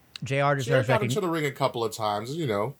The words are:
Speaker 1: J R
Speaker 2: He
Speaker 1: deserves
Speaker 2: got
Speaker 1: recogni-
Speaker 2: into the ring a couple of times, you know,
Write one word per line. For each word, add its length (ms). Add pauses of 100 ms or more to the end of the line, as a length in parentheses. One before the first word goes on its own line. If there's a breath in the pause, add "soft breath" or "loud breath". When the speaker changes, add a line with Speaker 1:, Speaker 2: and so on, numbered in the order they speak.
(240)
Speaker 1:
J 160
R 160
Speaker 2:
He 80
Speaker 1:
deserves 240
Speaker 2:
got 140
Speaker 1:
recogni- 40
Speaker 2:
into 160
the 80
ring 160
a 60
couple 320
of 100
times, 420
you 120
know, 320